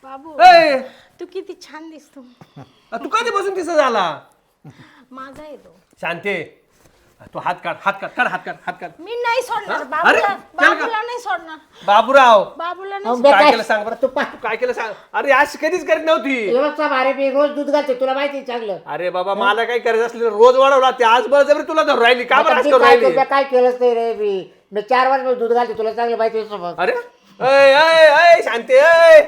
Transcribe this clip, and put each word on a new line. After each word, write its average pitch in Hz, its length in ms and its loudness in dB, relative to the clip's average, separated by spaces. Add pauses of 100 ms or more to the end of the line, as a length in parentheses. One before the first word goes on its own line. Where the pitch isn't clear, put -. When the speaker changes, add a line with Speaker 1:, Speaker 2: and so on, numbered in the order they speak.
Speaker 1:
बाबू. 277 400 -8
Speaker 2:
ए! 330 360 6 (400)
Speaker 1:
तू 349 60 -14
किती 370 360 -16
छान 311 280 -20
दिसतो. 285 360 -20 (680)
Speaker 2:
अ, 226 60 -12
तू - 120 -12
कधीपासून 403 460 -4
तिचा 339 200 -6
झाला? 214 440 0 (920)
Speaker 1:
माझा 269 320 -20
आहे 302 140 -20
तो. - 220 -20 (220)
Speaker 2:
शांती. 170 560 -8 (760)
तू - 60 -12
हात - 240 -6
काढ, 165 120 -8 (100)
हात 196 160 -2
काढ, 185 80 -12
काढ, 240 180 -4
हात 180 180 -6
काढ, 175 100 -12 (100)
हात 185 160 -10
काढ. 175 80 -14 (100)
Speaker 1:
मी 359 120 -16
नाही 480 300 -4
सोडणार 415 360 -8
Speaker 2:
हा? 294 60 -8
Speaker 1:
बाबूला. 302 260 -2
Speaker 2:
अरे, 302 100 2
त्याला 403 160 -2
का? 339 380 -2
Speaker 1:
बाबूला 453 280 -6
नाही 480 180 -10
सोडणार. 330 380 -10 (280)
Speaker 2:
बाबूराव. 226 580 4 (140)
Speaker 1:
बाबूला 349 320 -10
नाही 285 160 -12
Speaker 3:
अहो, 233 100 -2
Speaker 1:
सोडणार. 254 160 2
Speaker 3:
मी - 0 -
Speaker 2:
काय - 100 4
Speaker 3:
काय 294 100 6
Speaker 2:
केलं 226 120 -2
सांग 214 200 -4
बरं? 226 180 -8
Speaker 3:
तू 269 60 -2
पा- 262 180 -6
Speaker 2:
तू - 180 -18
काय 220 120 -4
केलं 247 180 -6
सांग? 233 200 -8 (200)
अरे, 254 180 -2
अशी 277 300 0
कधीच 330 260 -4
करीत 320 180 -2
नव्हती. 269 440 -2
Speaker 3:
हे 262 200 0
बघ, 294 80 -8
समा, 285 220 -2
अरे, 269 140 0
मी 269 160 -2
रोज 277 200 0
दूध 285 200 -6
घालते, 285 240 -2
तुला 262 200 -4
माहिती 277 240 -6
आहे 269 80 -12
चांगलं. 226 320 -8 (100)
Speaker 2:
अरे 156 220 -6
बाबा, 180 240 -6
Speaker 3:
हा? 196 60 -6
Speaker 2:
मला 208 240 0
काय 233 160 -4
करायचं 226 260 -2
असलं 233 240 -6
रोज 226 260 4
वाढवला. 262 360 2
ते 247 120 -4
आज 233 240 2
बळजबरी 285 360 2
तुला 311 200 -2
धरून 269 160 -2
राहिली. 240 240 2
का 247 120 0
Speaker 3:
आता 294 80 4
Speaker 2:
बरं 320 120 2
आज 254 100 0
Speaker 3:
मी 294 60 2
Speaker 2:
करून 254 120 4
Speaker 3:
काय 240 120 6
Speaker 2:
राहिली? 247 160 2
Speaker 3:
केलं, 262 120 0
काय 277 200 -2
केलंच 247 360 0
नाही 247 140 0
रे 233 200 -4
मी. 202 400 -6 (180)
मी 202 100 -6
चार 254 260 0
वर्ष 262 300 -2
दूध 233 160 -4
घालते, 233 240 -2
तुला 220 160 -6
चांगलं 233 240 -6
माहिती 220 220 -4
आहे 208 100 -10
समज. 175 280 -10
Speaker 2:
अरे, 339 160 -2 (480)
ए, 269 320 6
ए, 320 640 6
ए, - 60 -4
शांती, 233 300 -4
ए. 320 540 8